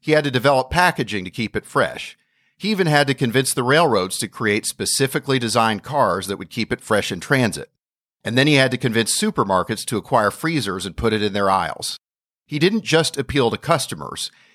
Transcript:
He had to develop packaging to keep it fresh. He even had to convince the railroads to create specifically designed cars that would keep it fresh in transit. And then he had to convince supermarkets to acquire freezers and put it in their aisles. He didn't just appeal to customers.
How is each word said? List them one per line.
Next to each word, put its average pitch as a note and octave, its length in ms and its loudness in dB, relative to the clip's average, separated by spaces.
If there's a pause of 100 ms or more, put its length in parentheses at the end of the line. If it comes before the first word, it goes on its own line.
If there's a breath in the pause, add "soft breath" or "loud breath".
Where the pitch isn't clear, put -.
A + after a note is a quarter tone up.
He D3+ 120 0
had D3+ 120 4
to C#3+ 60 0
develop B2+ 380 2
packaging C#3 560 0
to F#2 60 -10
keep A2 260 -6
it G#2 80 -4
fresh. - 540 -4 (380)
He G3+ 140 -4
even F#3+ 160 0
had D3 220 4
to C#3 60 0
convince C3 380 0
the C3+ 100 -2
railroads B2 560 2
to G#2+ 100 -4
create G#2+ 360 -2
specifically C3+ 760 -2
designed A2+ 440 0
cars G2 460 0
that G2 80 -4
would F#2 140 -14
keep A2 220 -4
it B2 80 -4
fresh G#2 300 0
in F#2 100 -6
transit. A#2+ 500 0 (520)
And A2+ 160 -2
then C3+ 80 4
he D3+ 80 4
had C3 160 4
to B2 80 -2
convince A2+ 400 0
supermarkets A2 680 0
to - 100 -4
acquire G#2 340 2
freezers G2+ 560 -4
and F2+ 100 -8
put A2+ 160 0
it G#2+ 100 0
in G#2 100 -2
their G2 180 0
aisles. - 480 -2 (480)
He D3+ 120 -6
didn't F#3+ 260 2
just D#3 340 0
appeal C3+ 320 0
to A2 80 -4
customers. - 720 -4 (240 soft breath)